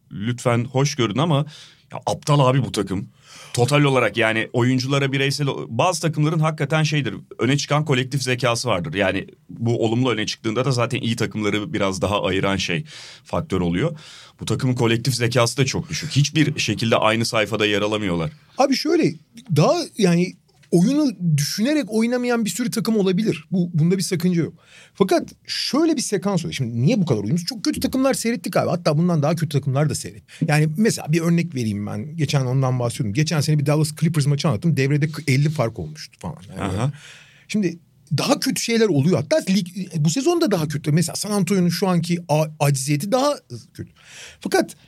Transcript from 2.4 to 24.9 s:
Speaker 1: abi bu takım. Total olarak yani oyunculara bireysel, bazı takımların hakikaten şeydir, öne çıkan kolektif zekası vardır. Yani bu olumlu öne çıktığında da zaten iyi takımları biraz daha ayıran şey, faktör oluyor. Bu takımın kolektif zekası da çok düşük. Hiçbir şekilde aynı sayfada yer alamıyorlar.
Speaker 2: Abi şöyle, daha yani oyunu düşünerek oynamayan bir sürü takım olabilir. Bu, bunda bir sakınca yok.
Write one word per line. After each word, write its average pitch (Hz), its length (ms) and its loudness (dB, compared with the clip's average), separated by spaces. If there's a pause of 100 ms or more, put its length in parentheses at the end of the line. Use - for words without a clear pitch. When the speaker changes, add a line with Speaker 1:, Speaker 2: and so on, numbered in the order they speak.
Speaker 1:
abi 131 240 4
bu 95 80 -4
takım. 98 360 -4 (440)
Total 143 300 4
olarak 123 340 2
yani 110 360 2
oyunculara 131 600 0
bireysel, 139 340 -2 (220)
bazı 165 320 -2
takımların 160 380 0
hakikaten 156 440 -2
şeydir, 147 320 -2 (240)
öne 131 180 2
çıkan 147 280 -2
kolektif 127 380 -2
zekası 120 460 -2
vardır. 90 260 -2
Yani 95 320 0 (240)
bu 113 340 -2
olumlu 120 260 2
öne 107 160 -2
çıktığında 113 380 -4
da 135 80 0
zaten 117 280 -2
iyi 113 160 -2
takımları 104 560 -2
biraz 98 300 -2
daha 98 220 0
ayıran 95 320 0
şey, 85 280 -4 (400)
faktör 95 360 -2
oluyor. 95 380 -2 (420)
Bu - 40 -10
takımın 127 300 0
kolektif 117 400 0
zekası 120 420 2
da 139 80 2
çok 170 240 -4
düşük. 156 220 -8
Hiçbir 147 480 2
şekilde 113 380 0
aynı 113 280 2
sayfada 107 420 0
yer 104 160 2
alamıyorlar. 95 480 0 (280)
Speaker 2:
Abi 269 180 2
şöyle, 302 380 0 (420)
daha 220 180 6 (240)
yani 180 380 2 (340)
oyunu 190 680 2
düşünerek 233 520 0
oynamayan 240 560 0
bir 208 60 -2
sürü 240 200 -4
takım 220 260 0
olabilir. 190 540 0
Bu, 180 240 0
bunda 170 240 2
bir 190 40 -2
sakınca 175 400 0
yok. 107 120 -4 (400)